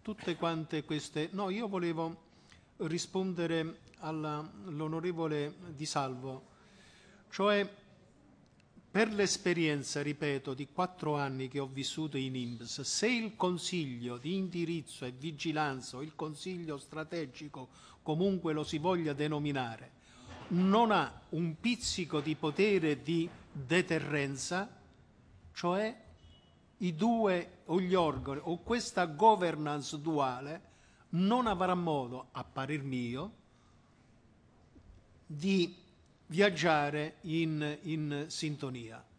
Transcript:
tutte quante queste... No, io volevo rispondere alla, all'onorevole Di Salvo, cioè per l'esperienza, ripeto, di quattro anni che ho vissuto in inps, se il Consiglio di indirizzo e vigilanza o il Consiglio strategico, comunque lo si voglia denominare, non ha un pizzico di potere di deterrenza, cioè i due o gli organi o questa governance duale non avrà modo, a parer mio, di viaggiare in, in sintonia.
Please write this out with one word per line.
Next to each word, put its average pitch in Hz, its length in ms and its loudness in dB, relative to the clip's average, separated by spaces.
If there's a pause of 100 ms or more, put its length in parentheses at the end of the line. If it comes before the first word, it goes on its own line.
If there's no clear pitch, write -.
tutte 196 360 -6
quante 160 480 -2
queste... 156 480 -2
No, 190 180 -2
io 214 180 -2
volevo 170 560 -2 (540)
rispondere 165 1000 -2 (180)
alla, 156 500 -4 (180)
all'onorevole 156 880 -2 (180)
Di 143 100 -6
Salvo, 131 720 -4 (760)
cioè 202 400 2 (1200)
per 220 220 2
l'esperienza, 165 880 2
ripeto, 143 540 -2
di 135 180 -10
quattro 180 440 -2
anni 135 320 -2
che 135 100 -6
ho 139 80 -2
vissuto 139 500 -6
in 131 180 -2
inps, 120 460 -6
se - 280 0
il 226 280 0
Consiglio 139 800 -2
di 147 200 -4
indirizzo 170 680 -4
e 127 60 -4
vigilanza 147 880 -4
o 139 40 -8
il 156 120 -12
Consiglio 156 640 -6
strategico, 151 880 -8 (340)
comunque 170 520 2
lo 151 100 0
si 156 140 -4
voglia 165 340 2
denominare, 139 800 -2 (560)
non 196 440 6
ha 160 280 2 (100)
un 165 280 0
pizzico 175 600 0
di 151 160 0
potere 160 680 4
di 165 260 0 (220)
deterrenza, 151 1160 0 (840)
cioè 202 520 0 (760)
i 175 160 0
due 202 720 2
o 165 140 2
gli 185 140 2
organi 139 500 2
o 170 140 -2
questa 214 480 0
governance 156 920 4
duale 143 760 -2 (360)
non 214 360 2
avrà 185 280 2
modo, 139 580 -2
a 127 120 -8
parer 135 380 -4
mio, 131 500 -4 (1900)
di 175 480 2 (520)
viaggiare 156 960 2
in, 156 600 0
in 151 460 -2
sintonia. 127 760 -6 (140)